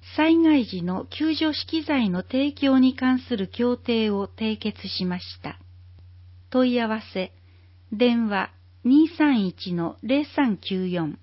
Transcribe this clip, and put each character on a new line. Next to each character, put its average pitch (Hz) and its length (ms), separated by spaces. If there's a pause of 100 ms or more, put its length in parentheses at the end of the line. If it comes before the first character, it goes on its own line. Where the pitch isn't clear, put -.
(160)
災 320 220
害 311 280
時 180 180
の 180 220
救 311 280
助 302 200
資 - 120
機 320 180
材 262 260
の 180 120
提 277 320
供 269 240
に 254 180
関 254 240
す 240 160
る 190 120
協 247 300
定 226 340
を 202 160
締 220 320
結 208 280
し 185 180
ま 180 140
し - 220
た。 - 160 (960)
問 254 200
い 240 80
合 226 80
わ 220 140 (120)
せ、 185 200 (580)
電 233 360
話 196 240 (320)
二 294 240 (100)
三 262 300
一 180 260
の 170 300
零 277 220 (100)
三 240 220
九 185 300
四。 170 360